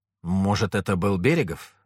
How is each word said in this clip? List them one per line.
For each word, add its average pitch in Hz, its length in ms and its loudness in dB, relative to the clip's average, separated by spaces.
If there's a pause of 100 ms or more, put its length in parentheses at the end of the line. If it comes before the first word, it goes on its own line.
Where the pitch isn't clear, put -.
(240)
"Может, 95 500 0
это 98 220 0
был 95 240 0
Берегов, 110 560 -2 (100)